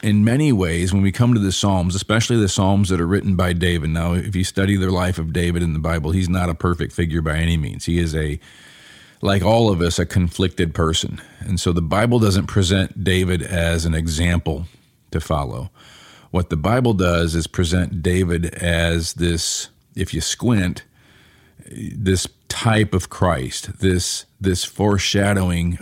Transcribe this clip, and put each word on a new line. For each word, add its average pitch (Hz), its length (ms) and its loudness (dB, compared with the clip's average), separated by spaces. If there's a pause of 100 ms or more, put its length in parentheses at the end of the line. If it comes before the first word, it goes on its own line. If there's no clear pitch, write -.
in 104 220 4
many 139 260 4
ways, 90 400 2
when 98 100 4
we 95 100 2
come 123 220 2
to 117 60 4
the 98 120 2
Psalms, 90 440 0
especially 113 420 0
the 101 120 4
Psalms 98 400 2
that 92 100 0
are 85 80 2
written 95 280 2
by 90 180 0
David. 85 380 0
Now, 82 220 0
if 95 220 -2
you 90 80 0
study 95 320 0
the 92 160 0
life 90 260 0
of 80 140 -4
David 87 320 0
in 82 100 -2
the 78 60 -2
Bible, 82 320 -2
he's 92 160 0
not 90 220 0
a 82 60 -4
perfect 82 360 -2
figure 82 300 -2
by 78 160 -2
any 85 180 2
means. 71 300 -6
He 85 140 0
is 82 140 -2
a, 76 260 -4 (800)
like 98 200 0
all 110 280 4
of 90 120 2
us, 85 180 0
a 87 60 2
conflicted 87 680 0
person. - 480 -2 (180)
And 90 200 -4
so 92 120 0
the 85 100 0
Bible 104 380 2
doesn't 98 280 2
present 95 560 0
David 90 380 0
as 85 440 -2
an 82 80 0
example 82 720 0 (460)
to 80 100 -4
follow. 73 480 -4 (640)
What 90 180 -2
the 82 80 -2
Bible 117 360 2
does 87 420 2
is 80 120 -2
present 87 560 -2
David 87 520 0
as 85 580 0
this, 85 560 -2 (260)
if 92 180 -6
you - 80 -4
squint, 98 640 -2 (800)
this - 640 -2 (220)
type 110 440 0
of 92 160 -2
Christ, 73 680 -2
this, 90 460 0 (160)
this 95 240 0
foreshadowing 95 1160 0